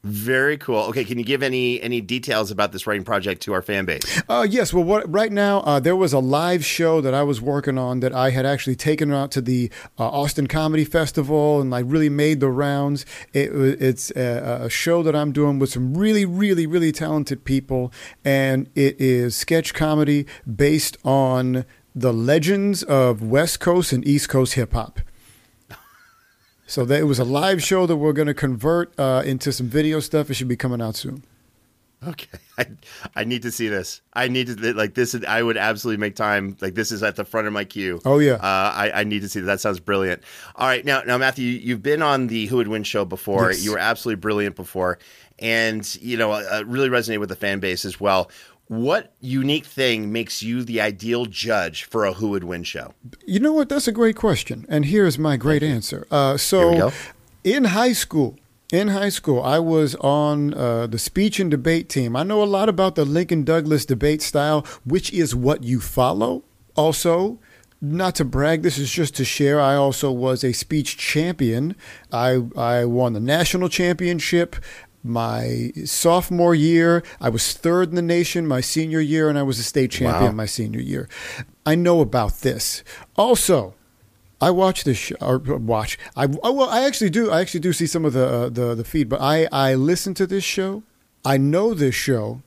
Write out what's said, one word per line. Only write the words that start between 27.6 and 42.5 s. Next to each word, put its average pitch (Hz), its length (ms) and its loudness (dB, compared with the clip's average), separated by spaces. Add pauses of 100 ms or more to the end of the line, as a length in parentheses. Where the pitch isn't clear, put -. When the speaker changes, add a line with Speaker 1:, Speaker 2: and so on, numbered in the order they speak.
Speaker 2:
show 185 240 2
that 165 80 2
we're 151 180 2
gonna 147 220 0
convert, 147 640 0
uh, 131 260 2
into 135 260 -2
some 127 160 -4
video 151 320 0
stuff. 147 300 -2
It 131 60 -4
should 127 120 -4
be 123 80 0
coming 123 280 -4
out 110 120 -6
soon. 131 280 -10 (840)
Speaker 1:
Okay. - 200 -12 (160)
<laughs> - 160 -18
I, 127 60 -2 (500)
I 107 80 -6
need 120 180 -4
to 117 100 -6
see 110 180 -4
this. 95 320 -6 (120)
I 123 140 -2
need 123 280 -2
to, 113 180 -2
like, 107 200 -2
this 123 220 0
is, 107 100 -6
I 110 160 0
would 113 160 0
absolutely 107 420 -2
make 104 160 -4
time. 101 460 -2
Like, 92 140 -6
this 110 160 -2
is 104 100 -6
at 104 140 -2
the 104 100 -6
front 110 220 -4
of 104 60 -4
my 101 120 -2
queue. 92 400 -6
Speaker 2:
Oh, 139 140 4
yeah. 143 140 6
Speaker 1:
Uh, 98 420 0
I, 104 180 0
I 104 100 0
need 104 200 -2
to 98 60 -8
see 104 100 -6
that. 92 80 -4
That 98 120 0
sounds 98 200 -2
brilliant. 95 420 0 (340)
All 127 120 0
right. 127 180 0
Now, 139 160 2
now, 123 160 0
Matthew, 131 300 0
you've 120 360 -4
been 151 200 0
on 135 240 2
the 113 180 -2
Who 123 120 0